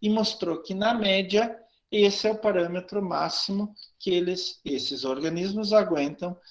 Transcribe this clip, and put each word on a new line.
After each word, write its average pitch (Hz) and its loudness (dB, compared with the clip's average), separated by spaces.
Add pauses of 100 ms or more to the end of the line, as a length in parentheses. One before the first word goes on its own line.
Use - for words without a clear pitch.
e 214 0
mostrou 208 0
que, 190 -10
na 208 2
média, 202 2 (360)
esse 208 4
é 214 4
o 214 -4
parâmetro 180 0
máximo 190 -2 (240)
que - -4
eles, 180 0
esses 135 -4
organismos 170 -2
aguentam 175 2 (160)